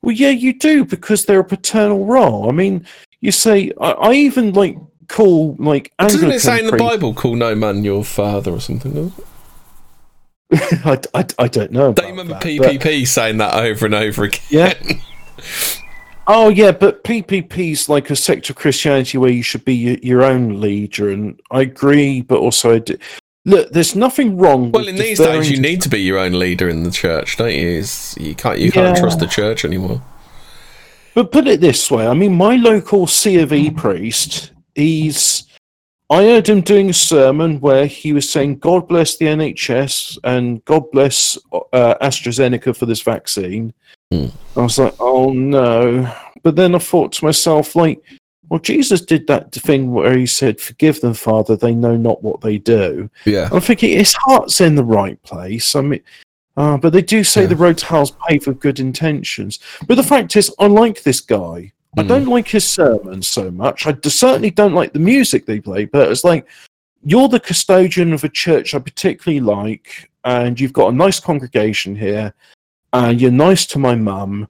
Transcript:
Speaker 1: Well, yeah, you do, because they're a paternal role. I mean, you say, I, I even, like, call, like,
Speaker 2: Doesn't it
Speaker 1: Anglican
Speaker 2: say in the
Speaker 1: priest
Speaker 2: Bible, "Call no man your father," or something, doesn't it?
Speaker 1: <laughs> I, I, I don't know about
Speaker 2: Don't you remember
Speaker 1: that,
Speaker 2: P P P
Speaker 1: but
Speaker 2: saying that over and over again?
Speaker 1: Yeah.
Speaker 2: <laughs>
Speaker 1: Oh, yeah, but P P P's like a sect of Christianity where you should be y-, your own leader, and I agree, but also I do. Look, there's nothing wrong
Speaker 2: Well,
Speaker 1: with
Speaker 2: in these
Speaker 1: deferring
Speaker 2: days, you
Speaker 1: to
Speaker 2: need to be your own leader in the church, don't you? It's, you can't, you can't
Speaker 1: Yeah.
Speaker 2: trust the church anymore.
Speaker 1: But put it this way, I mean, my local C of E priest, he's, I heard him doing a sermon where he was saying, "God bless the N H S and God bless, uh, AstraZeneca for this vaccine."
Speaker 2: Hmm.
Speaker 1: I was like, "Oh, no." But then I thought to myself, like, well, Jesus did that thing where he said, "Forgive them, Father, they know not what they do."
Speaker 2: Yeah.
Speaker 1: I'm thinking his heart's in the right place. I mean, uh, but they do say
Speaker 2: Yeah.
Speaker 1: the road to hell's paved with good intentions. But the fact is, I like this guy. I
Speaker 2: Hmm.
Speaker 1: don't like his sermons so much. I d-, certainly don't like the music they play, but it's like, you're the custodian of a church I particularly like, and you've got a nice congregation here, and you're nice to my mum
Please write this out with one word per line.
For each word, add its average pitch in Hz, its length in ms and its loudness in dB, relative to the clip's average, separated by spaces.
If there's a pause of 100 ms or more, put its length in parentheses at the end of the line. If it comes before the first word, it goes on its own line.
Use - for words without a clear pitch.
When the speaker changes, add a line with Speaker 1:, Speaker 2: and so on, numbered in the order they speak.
Speaker 1:
Well, 240 120 -2
yeah, 269 160 2
you 254 220 0
do, 294 320 2
because - 400 -2
they're 196 160 4
a 185 40 2
paternal 202 600 -2
role. 147 420 2
I 123 40 0
mean, 180 340 -2 (340)
you 202 120 0
say, 196 480 2
I, 151 120 0
I - 200 2
even, 262 400 2
like, 196 240 0 (320)
call, 165 500 2
like, 143 400 -2
Speaker 2:
Doesn't 208 220 2
it - 20 4
Speaker 1:
Anglican 262 180 2
Speaker 2:
say 233 200 2
in 220 60 -2
the 220 60 0
Speaker 1:
priest 226 120 2
Speaker 2:
Bible, 202 300 -2
"Call 120 200 -2
no 117 220 0
man 104 260 -2
your 101 220 -2
father," 101 480 -4
or 85 80 -6
something, 120 320 -8
doesn't 156 260 -8
it? - 80 -20 (1200)
Speaker 1:
<laughs> 151 360 0
I, 135 120 2 (160)
I, 135 120 -2 (140)
I 120 80 0
don't 107 240 -4
know 131 180 2
about 104 60 0
Speaker 2:
Don't 175 100 0
you 185 60 -14
remember 175 220 -12
Speaker 1:
that, - 80 -12
Speaker 2:
P 156 180 -6
P 135 180 2
P 156 240 0
Speaker 1:
but 127 60 -2
Speaker 2:
saying 113 300 -2
that 104 160 -2
over 110 320 -2
and 104 80 0
over 104 300 -2
again? - 240 -4
Speaker 1:
Yeah. 175 300 4
Speaker 2:
<laughs> - 960 -10 (560)
Speaker 1:
Oh, 220 200 6
yeah, 202 220 6
but - 320 0
P 226 180 -4
P 190 180 -4
P's 165 480 -6
like 143 220 0
a 143 60 -2
sect - 340 -4
of 139 60 -12
Christianity 139 600 0
where 127 140 4
you 120 120 0
should - 220 -8
be 123 300 0
y-, - 80 -8
your 123 200 4
own 123 380 0
leader, 104 480 -4
and 101 320 -8 (100)
I 131 120 2
agree, 139 580 2
but 123 180 0
also 117 360 2
I 110 60 0
do. - 180 -8 (480)
Look, 190 240 4
there's 165 260 0
nothing 240 400 0
wrong 139 340 4
Speaker 2:
Well, - 140 0
Speaker 1:
with 190 60 -8
Speaker 2:
in 185 60 -8
these 220 200 -2
Speaker 1:
deferring 160 240 2
Speaker 2:
days, 151 120 0
you 139 40 0
Speaker 1:
to 135 60 0
Speaker 2:
need 170 180 -2
to 165 80 -4
be 110 140 -2
your 95 160 0
own 92 200 -2
leader 90 300 -2
in 80 140 -4
the 87 80 -4
church, 82 480 -4
don't 113 160 -2
you? 85 240 -2
It's, - 400 -10
you 78 160 -10
can't, - 240 -4
you 175 120 2
can't 180 240 2
Speaker 1:
Yeah. 180 60 2
Speaker 2:
trust 175 200 0
the 165 60 -2
church 107 380 -4
anymore. 95 380 -6 (1120)
Speaker 1:
But 233 180 0
put 277 160 2
it 175 140 2
this 151 280 2
way, 113 160 0
I 117 60 2
mean, 185 220 2
my 202 220 4
local 214 500 2
C 190 320 2
of 156 160 2
E 147 160 2
priest, 113 840 -6 (220)
he's, 156 680 -2 (680)
I 170 140 6
heard 226 220 6
him 208 140 4
doing 196 300 2
a 175 40 -2
sermon 147 680 2
where 135 260 4
he 147 260 -6
was 143 160 -2
saying, 139 300 -2
"God 170 280 0
bless 165 300 0
the 160 120 0
N 151 120 0
H - 300 -6
S - 540 -4
and 123 420 -4
God 156 240 0
bless, - 480 0 (340)
uh, 120 300 4
AstraZeneca 123 720 -2
for - 80 -4
this 113 160 -2
vaccine." 110 720 -6 (380)
Speaker 2:
Hmm. 76 180 -4 (280)
Speaker 1:
I - 40 0
was 120 180 0
like, 127 220 2
"Oh, 131 320 2
no." 127 800 0 (320)
But 160 140 2
then 180 180 4
I 180 40 2
thought - 340 0
to - 140 -8
myself, 151 500 0
like, 165 240 2 (480)
well, 165 100 -4
Jesus 226 440 0
did 160 240 -2
that - 260 -2
thing 135 400 -2
where 120 240 2
he 127 80 0
said, 120 360 -2
"Forgive - 420 -2
them, 120 100 0
Father, 110 440 0
they 117 180 0
know 117 200 0
not 117 280 -2
what - 180 -6
they 107 160 -4
do." 101 540 -2 (160)
Speaker 2:
Yeah. 101 260 -2
Speaker 1:
I'm - 80 2
thinking - 380 0
his 214 160 2
heart's - 480 2
in 160 140 4
the 139 80 2
right 104 400 -2
place. 98 520 -6
I 139 60 0
mean, 139 180 -4 (560)
uh, 147 220 0
but 160 160 0
they 185 80 6
do 214 200 0
say 196 200 2
Speaker 2:
Yeah. 185 60 2
Speaker 1:
the 175 80 0
road 165 220 2
to - 80 -10
hell's 147 260 0 (140)
paved 151 200 0
with 135 140 -6
good 139 200 -2
intentions. 131 800 -6 (280)
But - 100 2
the 262 60 2
fact 233 340 0
is, 208 220 2
I 208 100 4
like 214 340 4
this 135 180 0
guy. 90 520 -6 (260)
I 107 40 0
Speaker 2:
Hmm. 104 60 -2
Speaker 1:
don't 269 200 2
like 240 200 0
his 214 180 0
sermons 98 640 -2
so 92 220 -6
much. 90 360 -6
I 156 60 -2
d-, 143 160 -4
certainly 247 420 2
don't 202 240 2
like - 200 -2
the 151 40 -2
music 220 460 2
they 107 160 -6
play, 101 240 -6
but 131 260 2
it's 127 140 -4
like, 165 220 2 (580)
you're 233 240 4
the 240 120 2
custodian 180 720 0
of 147 100 -6
a 156 60 -2
church - 440 -2
I 143 40 -2
particularly 151 640 -4
like, 104 680 -6 (140)
and 123 340 -2
you've 131 140 -2
got 113 220 2
a - 20 -2
nice 185 240 2
congregation 110 720 -4
here, 104 380 -6 (600)
and 120 280 2
you're 127 100 4
nice 160 360 4
to - 120 -6
my 127 160 2
mum 101 560 -6